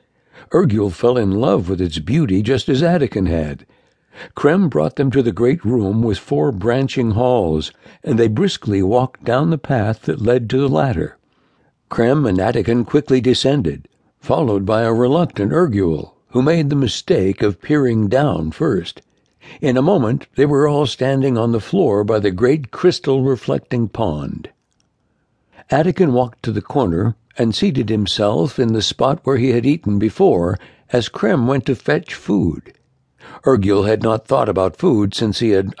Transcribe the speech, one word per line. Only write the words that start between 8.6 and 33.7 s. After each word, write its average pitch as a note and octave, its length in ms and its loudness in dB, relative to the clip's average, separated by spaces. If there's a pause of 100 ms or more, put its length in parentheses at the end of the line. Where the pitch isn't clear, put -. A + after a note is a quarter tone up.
walked B2 400 -2
down C#3+ 280 0
the D#3 80 0
path A2 440 -2
that - 180 -4
led A#2 300 0
to C3 80 0
the C#3 100 0
ladder. C3 480 -2 (720)
Krem B2+ 380 2
and F#2 100 0
Adakin A#2 460 0
quickly C#3 360 0
descended, A2+ 640 0 (320)
followed A2+ 480 0
by A2 160 0
a A2+ 100 0
reluctant B2 600 0
Ergul, G2+ 640 0 (140)
who B2 140 -2
made D#3 260 2
the D3 80 0
mistake A2 640 0
of G#2 200 -2
peering A#2+ 460 0
down F#2+ 420 0
first. - 500 -4 (600)
In B2+ 160 2
a C3 60 2
moment, C#3 440 0 (100)
they C#3 100 4
were C#3+ 200 2
all D3 200 2
standing C3+ 520 0
on A#2 140 0
the A2+ 80 0
floor A#2 420 0
by G#2+ 160 0
the G2+ 120 2
great B2 400 0
crystal C#3 520 0
reflecting C3 640 -2
pond. D2+ 600 -6 (1200)
Adakin D#3 420 2
walked B2 300 -2
to A2+ 100 -4
the G2+ 80 -2
corner G#2+ 540 0 (240)
and A2+ 160 0
seated C3+ 340 -2
himself A2 680 0
in A#2 160 0
the G#2+ 80 0
spot C3+ 420 -2
where C3 140 0
he B2+ 120 0
had A#2 140 0
eaten B2+ 340 0
before, F#2+ 600 0 (340)
as A#2+ 160 0
Krem E3+ 380 0
went C3+ 200 0
to C3+ 80 0
fetch - 380 -4
food. - 640 -4 (720)
Ergul G2+ 400 2